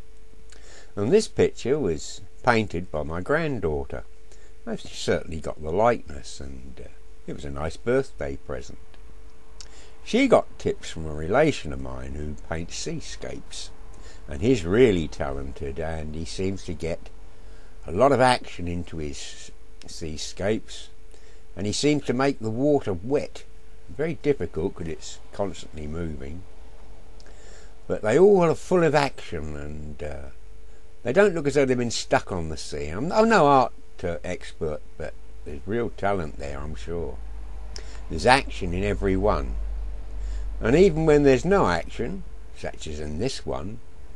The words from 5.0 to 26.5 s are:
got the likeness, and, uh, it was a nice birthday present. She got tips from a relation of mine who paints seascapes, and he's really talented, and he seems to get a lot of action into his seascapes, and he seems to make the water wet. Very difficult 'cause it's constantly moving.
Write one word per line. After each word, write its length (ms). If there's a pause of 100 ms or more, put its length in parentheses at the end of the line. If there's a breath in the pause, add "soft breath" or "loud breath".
got 220
the 80
likeness, 680
and, 420
uh, 60 (380)
it 80
was 100
a 60
nice 260
birthday 600
present. 420 (1200 loud breath)
She 240
got 320
tips 300
from 160
a 80
relation 600
of 80
mine 320
who 220 (120)
paints 280
seascapes, 960 (580 loud breath)
and 140
he's 220
really 440
talented, 680
and 360
he 100
seems 400
to 100
get 340 (800 soft breath)
a 60
lot 200
of 80
action 480
into 300
his 520 (360)
seascapes, 1040 (680 soft breath)
and 100
he 60
seems 320
to 80
make 260
the 120
water 420
wet. 520 (520)
Very 260
difficult 520
'cause 120
it's 320 (140)
constantly 540
moving. 560 (1400 loud breath)